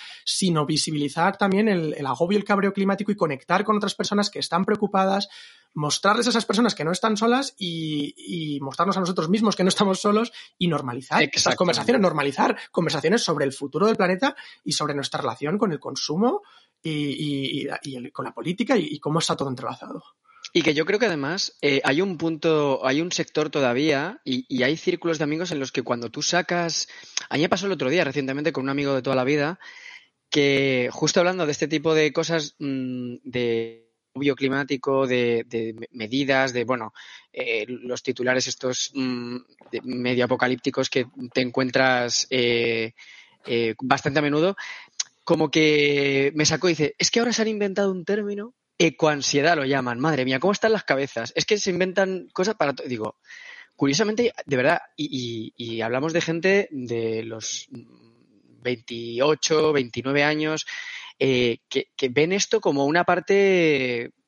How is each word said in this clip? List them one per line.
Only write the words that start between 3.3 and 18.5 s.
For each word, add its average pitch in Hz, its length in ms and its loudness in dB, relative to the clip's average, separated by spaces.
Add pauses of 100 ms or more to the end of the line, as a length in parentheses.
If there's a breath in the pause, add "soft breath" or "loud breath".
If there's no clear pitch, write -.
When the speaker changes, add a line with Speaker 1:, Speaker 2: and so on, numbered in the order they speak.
Speaker 1:
con 208 140 2
otras 202 160 -2
personas 202 340 0
que - 100 -10
están 170 280 0
preocupadas, 196 640 2 (440 loud breath)
mostrarles 196 540 2
a 247 40 2
esas 214 140 2
personas 214 300 2
que 147 100 -4
no 160 80 0
están 214 240 0
solas 240 400 0
y, 156 640 -4
y 156 420 -6
mostrarnos 170 380 -2
a - 20 0
nosotros 175 300 -2
mismos 214 260 2
que 185 80 0
no 185 60 4
estamos 190 320 2
solos 214 280 2 (280 loud breath)
y 175 100 2
normalizar 135 540 0
esas 139 60 2
Speaker 2:
Exactamente. - 280 2
Speaker 1:
conversaciones, 190 460 2
normalizar 160 540 2 (140 loud breath)
conversaciones 160 540 2
sobre 147 220 0
el 135 80 -2
futuro 147 320 -2
del 220 100 2
planeta 190 400 0 (260 loud breath)
y - 100 -6
sobre 151 220 -2
nuestra 143 280 -4
relación 143 340 -2
con 208 160 0
el 135 80 -6
consumo 214 640 -2 (400 soft breath)
y, 160 80 -6
y, 143 720 -4
y, 139 60 -6 (220)
y 131 60 -10
el, 123 160 -12
con 135 140 -8
la 135 80 -12
política 185 420 -2